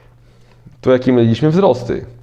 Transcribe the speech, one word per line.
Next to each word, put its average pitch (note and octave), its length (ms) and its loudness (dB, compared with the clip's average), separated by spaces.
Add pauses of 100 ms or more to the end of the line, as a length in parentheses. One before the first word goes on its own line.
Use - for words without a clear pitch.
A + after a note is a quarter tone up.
(800)
tu - 100 0
jakie B2+ 220 2
mieliśmy A#2 380 2
wzrosty? E3 560 -2 (160)